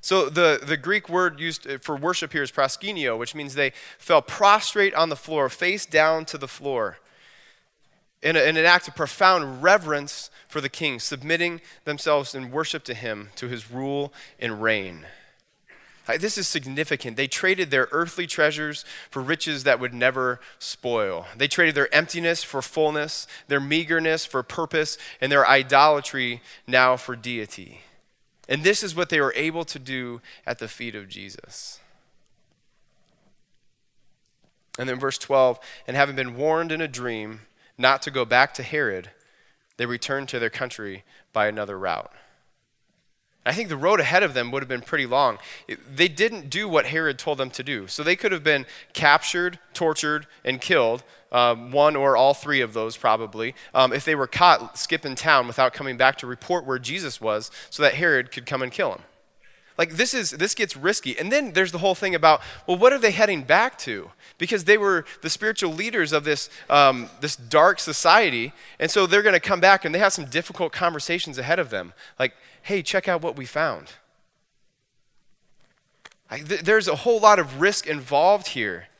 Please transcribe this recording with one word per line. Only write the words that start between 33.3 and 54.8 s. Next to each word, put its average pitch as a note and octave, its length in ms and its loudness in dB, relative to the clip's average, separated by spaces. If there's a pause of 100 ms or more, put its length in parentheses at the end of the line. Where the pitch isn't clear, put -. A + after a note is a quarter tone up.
And B2+ 100 -4
then B2+ 100 -4
verse C3+ 200 -2
twelve, C3 400 4 (260)
"And B2 100 -6
having C#3+ 200 4
been B2+ 200 -6
warned D#3+ 360 0
in D#3 100 -6
a D#3+ 60 -4
dream A2+ 540 -8 (360)
not C3 240 4
to - 80 -8
go C3+ 160 -2
back B2 300 4
to B2+ 80 -8
Herod, A2 480 -4 (640)
they A#2+ 80 -2
returned C3+ 440 -6
to B2+ 100 -4
their A2+ 100 0
country G#2 540 -8 (280)
by G#2+ 140 2
another G#2 320 -4
route." F2+ 340 -6 (1300)
I C3 80 0
think G3+ 160 -6
the D3+ 80 -6
road F3+ 220 2
ahead D#3 220 4
of D#3+ 120 0
them A#2+ 180 -2
would C3+ 100 -4
have C3 80 -12
been B2 120 -6
pretty C#3+ 240 -4
long. B2 340 0 (280)
It, C3+ 120 -10 (160)
they F3 140 2
didn't F#3+ 400 -2
do G#3 180 -6
what D#3 200 2
Herod D3+ 300 -2
told D3 200 -6
them C3 140 -4
to B2+ 120 -10
do. A#2+ 240 -8
So - 160 -8
they F3 140 2
could G3+ 160 -2
have D#3 100 -6
been C#3+ 220 0 (280)
captured, F3 640 2 (160)
tortured, D3+ 540 -2 (160)
and C3 160 -2
killed, B2+ 440 2 (280)
um, A#2+ 400 2
one D3 240 4
or C#3 220 4
all C3+ 160 6
three C#3+ 260 -2
of A2+ 140 -2
those A2+ 240 -6
probably, A2 580 -2 (180)
um, B2+ 200 4
if C#3 100 -4
they D#3+ 100 0
were C#3 140 -2
caught C#3+ 500 4
skipping D3+ 380 -4